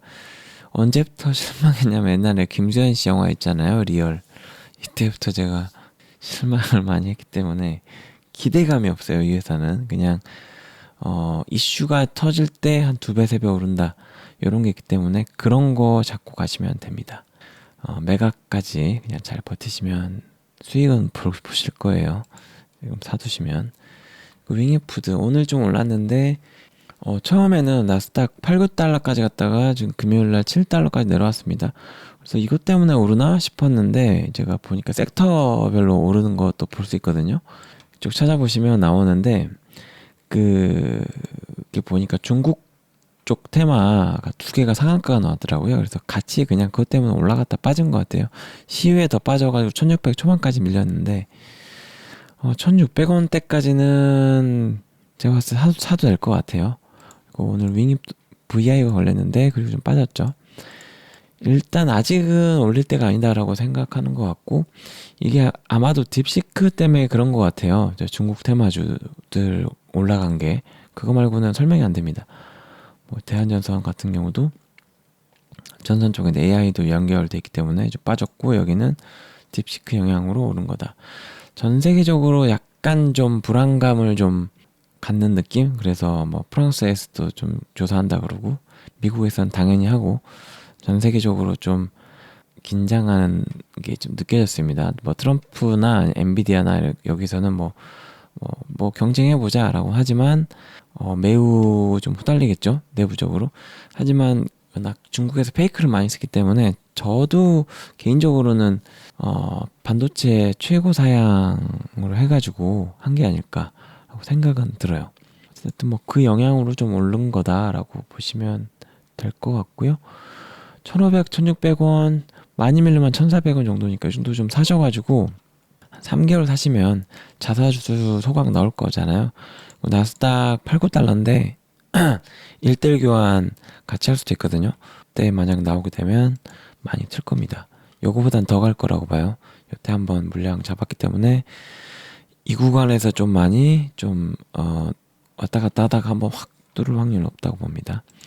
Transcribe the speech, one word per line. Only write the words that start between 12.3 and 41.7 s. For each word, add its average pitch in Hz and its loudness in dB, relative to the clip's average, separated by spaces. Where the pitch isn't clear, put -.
때 151 -2
한 135 0
두 110 -6
배, 113 2
세 113 0
배 113 -2
오른다, 92 -2
요런 107 0
게 113 0
있기 - -6
때문에 95 -2
그런 131 2
거 117 2
잡고 - -12
가시면 90 -6
됩니다. - -14
어, - -10
매각까지 98 -2
그냥 - -10
잘 - -12
버티시면 92 -8
수익은 135 0
볼, - -4
보실 - -6
거예요. 90 -2
지금 110 -10
사두시면. - -8
그 - -6
윙이푸드 135 -2
오늘 123 0
좀 139 -2
올랐는데, 117 0
어, 101 -4
처음에는 156 2
나스닥 98 -2
팔, 180 2
구 190 2
달러까지 147 -2
갔다가 113 0
지금 107 -6
금요일 107 2
날 104 2
칠 180 0
달러까지 151 0
내려왔습니다. 95 -2
그래서 - -6
이것 110 -2
때문에 175 4
오르나 120 4
싶었는데, 113 0
제가 - -4
보니까 - -6
섹터별로 113 2
오르는 101 2
것도 92 -2
볼 - -8
수 - -4
있거든요. 87 -2
쭉 - -6
찾아보시면 120 2
나오는데, 92 2
그, 90 0